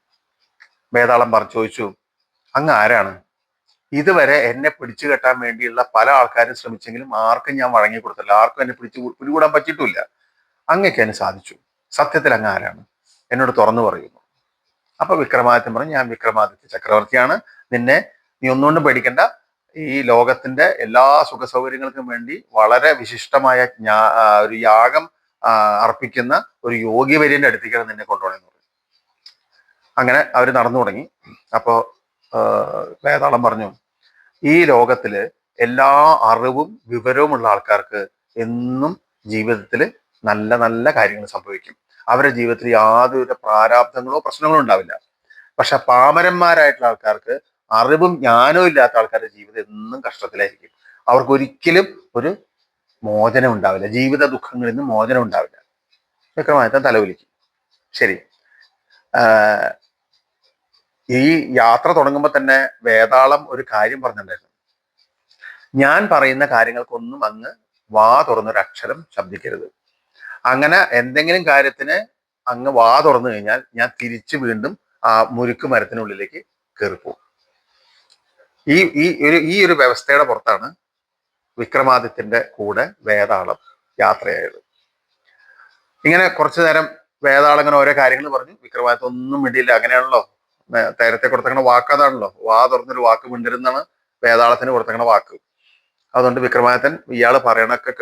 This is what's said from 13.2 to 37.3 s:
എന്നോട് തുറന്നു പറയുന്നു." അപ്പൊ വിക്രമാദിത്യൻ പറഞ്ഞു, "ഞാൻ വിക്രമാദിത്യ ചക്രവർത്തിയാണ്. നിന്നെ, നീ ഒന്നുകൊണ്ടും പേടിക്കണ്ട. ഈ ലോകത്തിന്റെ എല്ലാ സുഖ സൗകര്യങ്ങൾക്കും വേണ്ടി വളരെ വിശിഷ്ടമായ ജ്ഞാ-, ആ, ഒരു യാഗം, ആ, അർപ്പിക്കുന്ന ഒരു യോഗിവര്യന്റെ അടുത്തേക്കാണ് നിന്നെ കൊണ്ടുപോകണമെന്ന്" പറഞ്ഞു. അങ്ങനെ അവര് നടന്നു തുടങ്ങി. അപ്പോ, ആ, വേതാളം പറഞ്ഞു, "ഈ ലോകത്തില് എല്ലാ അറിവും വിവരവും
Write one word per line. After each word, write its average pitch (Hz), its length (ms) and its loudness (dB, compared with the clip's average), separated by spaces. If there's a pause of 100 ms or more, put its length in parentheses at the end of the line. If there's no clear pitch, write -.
എന്നോട് 127 260 -2
തുറന്നു 117 240 2
പറയുന്നു." 90 400 -6 (800)
അപ്പൊ 190 140 -4
വിക്രമാദിത്യൻ 123 580 -2
പറഞ്ഞു, 139 180 -8
"ഞാൻ 131 180 -6
വിക്രമാദിത്യ 110 580 -6
ചക്രവർത്തിയാണ്. 127 720 -2 (340)
നിന്നെ, 127 380 0 (320)
നീ 131 60 0
ഒന്നുകൊണ്ടും 147 340 2
പേടിക്കണ്ട. 127 360 0 (560)
ഈ 139 260 -6
ലോകത്തിന്റെ 127 640 0
എല്ലാ 135 600 2
സുഖ 127 220 -12
സൗകര്യങ്ങൾക്കും 131 640 -8
വേണ്ടി 120 360 -12 (100)
വളരെ 120 400 2
വിശിഷ്ടമായ 127 720 -2
ജ്ഞാ-, 110 480 0
ആ, 110 260 4
ഒരു 110 160 -2
യാഗം, 113 540 2 (360)
ആ, 107 380 2
അർപ്പിക്കുന്ന 123 640 -2 (180)
ഒരു 120 120 -4
യോഗിവര്യന്റെ 135 720 0
അടുത്തേക്കാണ് 113 420 -4
നിന്നെ 107 160 -16
കൊണ്ടുപോകണമെന്ന്" 190 420 -8
പറഞ്ഞു. - 140 -20 (1400)
അങ്ങനെ 127 380 0
അവര് 127 160 2
നടന്നു 123 280 0
തുടങ്ങി. 113 300 -6 (460)
അപ്പോ, 117 400 -2 (400)
ആ, 113 40 -4 (640)
വേതാളം 139 380 0
പറഞ്ഞു, 110 320 -2 (680)
"ഈ 165 220 4
ലോകത്തില് 120 640 0 (300)
എല്ലാ 139 640 2
അറിവും 127 640 -2
വിവരവും 127 460 -2